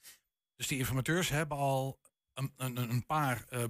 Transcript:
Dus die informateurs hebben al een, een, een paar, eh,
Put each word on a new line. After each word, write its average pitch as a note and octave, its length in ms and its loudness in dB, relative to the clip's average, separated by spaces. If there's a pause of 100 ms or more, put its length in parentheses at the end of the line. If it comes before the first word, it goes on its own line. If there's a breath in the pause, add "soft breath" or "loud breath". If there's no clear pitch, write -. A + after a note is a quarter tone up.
(560 loud breath)
Dus - 100 -6
die C#3+ 120 -2
informateurs C3 500 2
hebben D3 280 0
al C3+ 440 0 (340)
een, C3 220 -6
een, B2+ 200 -4
een A#2+ 300 0
paar, D3 420 0
eh, A#2+ 200 -2